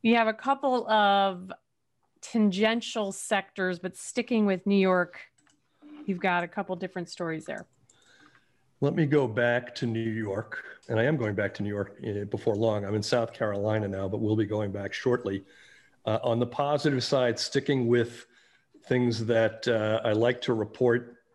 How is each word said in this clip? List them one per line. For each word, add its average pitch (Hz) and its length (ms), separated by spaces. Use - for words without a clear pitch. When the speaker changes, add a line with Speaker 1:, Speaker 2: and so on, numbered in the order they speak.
Speaker 1:
You 233 140
have 226 120
a 220 60
couple 262 540
of 196 640
tangential 214 920
sectors, 190 640
but 185 180
sticking 233 500
with 185 200
New 202 100
York, 185 440
you've 180 140
got 175 220
a 170 60
couple 185 260
different 180 340
stories 160 360
there. - 220
Speaker 2:
Let 143 140
me 160 120
go 139 200
back 120 500
to 127 100
New 113 240
York, 107 520
and 113 120
I 117 40
am 151 120
going 107 180
back 101 200
to - 100
New 101 40
York, 101 360
uh, 104 220
before 107 280
long. 104 300
I'm 101 100
in 107 80
South 117 300
Carolina 107 560
now, 95 200
but 107 120
we'll 107 160
be 107 100
going 104 240
back 98 220
shortly. 110 520
Uh, 110 160
on 117 160
the 120 80
positive 143 560
side, 123 360
sticking 135 500
with 117 380
things 120 400
that, 113 400
uh, 110 380
I 110 80
like 120 300
to 127 120
report 120 640